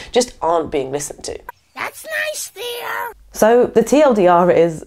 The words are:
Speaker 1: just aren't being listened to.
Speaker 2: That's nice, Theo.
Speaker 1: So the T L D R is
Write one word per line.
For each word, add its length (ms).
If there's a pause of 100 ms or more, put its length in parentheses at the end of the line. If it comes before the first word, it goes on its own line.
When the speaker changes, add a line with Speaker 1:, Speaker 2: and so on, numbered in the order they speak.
(120)
Speaker 1:
just 280
aren't 300
being 200
listened 340
to. 140 (360)
Speaker 2:
That's 320
nice, 420
Theo. 640 (200)
Speaker 1:
So 340
the 160
T 180
L 140
D 120
R 240
is 360